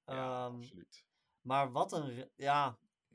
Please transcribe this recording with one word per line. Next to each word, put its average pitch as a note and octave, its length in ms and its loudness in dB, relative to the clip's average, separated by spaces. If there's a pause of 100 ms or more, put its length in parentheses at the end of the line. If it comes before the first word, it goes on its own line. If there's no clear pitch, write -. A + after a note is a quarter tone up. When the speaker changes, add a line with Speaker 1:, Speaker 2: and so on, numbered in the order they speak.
Speaker 1:
Ja, B2+ 400 -4
Speaker 2:
Ehm, B2 100 -6
Speaker 1:
absoluut. A#2+ 500 -16 (360)
Speaker 2:
maar C3 300 2
wat E3 200 2
een D#3 240 -2
re-, B2+ 200 -10
ja, C#3 420 2 (380)